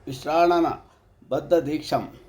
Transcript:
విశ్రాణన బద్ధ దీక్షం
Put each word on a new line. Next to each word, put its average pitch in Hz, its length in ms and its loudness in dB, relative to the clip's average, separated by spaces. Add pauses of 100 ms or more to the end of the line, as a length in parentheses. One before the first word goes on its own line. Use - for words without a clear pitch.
విశ్రాణన 165 680 2 (520)
బద్ధ 151 260 0
దీక్షం 147 520 -2 (220)